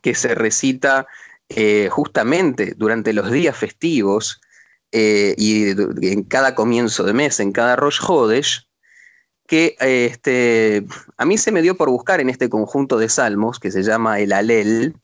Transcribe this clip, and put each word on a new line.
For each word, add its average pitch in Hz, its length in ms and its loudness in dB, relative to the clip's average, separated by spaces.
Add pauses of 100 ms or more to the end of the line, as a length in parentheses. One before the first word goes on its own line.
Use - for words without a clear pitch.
que 120 140 0
se 120 180 -2
recita, 131 720 0 (440)
eh, 104 420 2
justamente 131 840 -2
durante 110 380 -2
los 101 180 -2
días 151 240 0
festivos, 110 880 -2 (500)
eh, 104 460 2
y 107 380 0
du-, 98 260 -2
en 98 220 -2
cada 131 320 0
comienzo 117 480 0
de 98 100 0
mes, 135 260 0
en 98 120 -2
cada 120 240 0
Rosh 143 260 0
Hodesh, 135 680 0 (760)
que, 160 340 2
eh, 127 300 2
este, 113 760 2 (300)
a 120 80 -2
mí 190 120 2
se 220 140 -2
me 185 100 0
dio 180 160 2
por 143 140 2
buscar 123 280 0
en 127 120 0
este 127 180 -2
conjunto 120 480 -2
de 110 120 0
salmos, 110 500 0
que 101 100 -6
se 95 140 -2
llama 110 360 0
el 101 140 0
Alel 113 720 2